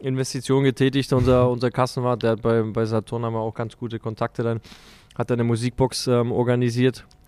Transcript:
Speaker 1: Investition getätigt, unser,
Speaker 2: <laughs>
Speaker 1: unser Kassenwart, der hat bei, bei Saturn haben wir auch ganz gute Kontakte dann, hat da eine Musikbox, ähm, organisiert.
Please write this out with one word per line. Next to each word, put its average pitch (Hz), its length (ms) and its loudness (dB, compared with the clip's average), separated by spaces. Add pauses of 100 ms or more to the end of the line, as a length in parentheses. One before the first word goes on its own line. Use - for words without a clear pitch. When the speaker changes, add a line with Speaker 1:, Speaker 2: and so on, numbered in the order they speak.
Speaker 1:
Investition 135 640 0
getätigt, 135 480 2
unser, 123 380 4
Speaker 2:
<laughs> - 0 -
Speaker 1:
unser 123 200 0
Kassenwart, 123 520 -2
der 117 100 2
hat 113 100 -4
bei, 117 200 2
bei 110 240 -2
Saturn 113 380 -4
haben 113 100 -4
wir 113 60 -4
auch 110 140 -6
ganz 113 220 -10
gute 117 220 -8
Kontakte 120 440 -6
dann, 113 180 -2 (560)
hat 120 140 -4
da 123 40 2
eine 117 100 0
Musikbox, 117 640 0
ähm, 120 260 2
organisiert. 123 720 0 (240)